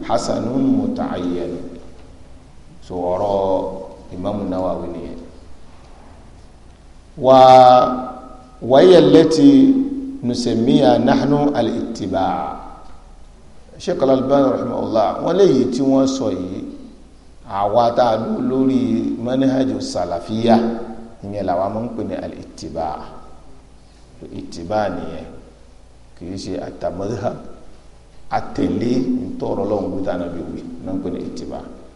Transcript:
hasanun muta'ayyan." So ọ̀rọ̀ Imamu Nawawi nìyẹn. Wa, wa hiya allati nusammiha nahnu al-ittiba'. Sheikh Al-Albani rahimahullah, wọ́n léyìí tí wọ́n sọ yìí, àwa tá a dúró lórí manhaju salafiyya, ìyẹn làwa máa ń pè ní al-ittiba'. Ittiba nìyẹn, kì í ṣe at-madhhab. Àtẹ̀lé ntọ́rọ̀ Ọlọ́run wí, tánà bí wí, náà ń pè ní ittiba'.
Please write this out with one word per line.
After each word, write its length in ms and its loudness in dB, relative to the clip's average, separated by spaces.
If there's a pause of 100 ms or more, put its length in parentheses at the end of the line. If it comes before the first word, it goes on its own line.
hasanun 540 -2 (160)
muta'ayyan." 720 -6 (1300)
So 80 -14
ọ̀rọ̀ 720 -2 (500)
Imamu 360 -6
Nawawi 380 -6
nìyẹn. 300 -12 (2000)
Wa, 220 8 (1200)
wa 180 4
hiya 180 10
allati 760 6 (480)
nusammiha 760 2
nahnu 560 2
al-ittiba'. 1000 -4 (1200)
Sheikh 240 -4
Al-Albani 480 2
rahimahullah, 580 -2 (160)
wọ́n 120 0
léyìí 360 4
tí 100 -2
wọ́n 240 2
sọ 240 -4
yìí, 300 -8 (880)
àwa 440 2
tá 180 4
a 80 2
dúró 220 -4
lórí 840 0
manhaju 560 0
salafiyya, 760 0 (680)
ìyẹn 220 -8
làwa 220 -2
máa 140 -6
ń 60 -8
pè 160 -8
ní 100 -8
al-ittiba'. 840 -10 (1300)
Ittiba 560 -6
nìyẹn, 380 -10 (920)
kì 80 -16
í 100 -10
ṣe 240 -10
at-madhhab. 760 -8 (960)
Àtẹ̀lé 640 -4 (320)
ntọ́rọ̀ 400 -6
Ọlọ́run 280 -2
wí, 120 -6
tánà 240 -4
bí 120 -10
wí, 200 -10 (220)
náà 120 -8
ń 60 -4
pè 100 -8
ní 80 -8
ittiba'. 440 -12 (340)